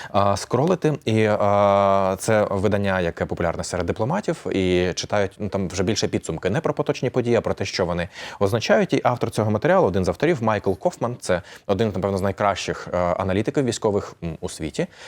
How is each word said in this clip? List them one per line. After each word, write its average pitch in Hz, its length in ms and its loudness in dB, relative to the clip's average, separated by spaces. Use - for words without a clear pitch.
а, 101 260 2
скролити. 156 560 0
І, 110 200 4
а, 101 920 4
це 107 320 2
видання, 98 500 0
яке 85 240 -2
популярне 85 380 -2
серед 90 220 -4
дипломатів, 156 680 -4
і 90 440 2
читають, 101 440 -2
ну, 101 100 -6
там 98 180 -2
вже 90 160 -4
більше 101 240 0
підсумки 90 420 -4
не 123 120 0
про 147 120 -2
поточні 143 360 -2
події, 120 260 0
а 104 60 4
про - 120 -2
те, 98 120 -4
що 95 200 -2
вони 85 240 -4
означають. 120 540 2
І - 100 2
автор 123 280 0
цього 107 200 0
матеріалу, 151 360 4
один 92 180 0
з 87 40 2
авторів, 143 340 0
Майкл 104 300 0
Кофман, 120 460 -4
це 90 220 0
один, 101 280 0
напевно, 98 220 0
з 90 40 -2
найкращих, 98 720 -2
е, 90 40 0
аналітиків 95 680 0
військових, 104 480 -2
м, 82 180 -8
у - 80 -6
світі, 85 380 -6